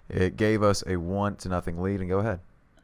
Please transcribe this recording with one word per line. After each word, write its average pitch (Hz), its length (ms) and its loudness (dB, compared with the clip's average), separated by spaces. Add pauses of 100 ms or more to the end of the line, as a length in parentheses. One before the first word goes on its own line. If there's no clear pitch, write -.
It 92 280 0
gave 107 260 2
us 101 240 4
a 95 120 -2
one 98 380 -2
to - 120 -10
nothing 87 340 -4
lead, 98 180 0
and 90 80 -6
go 95 120 2
ahead. 101 180 -2 (460)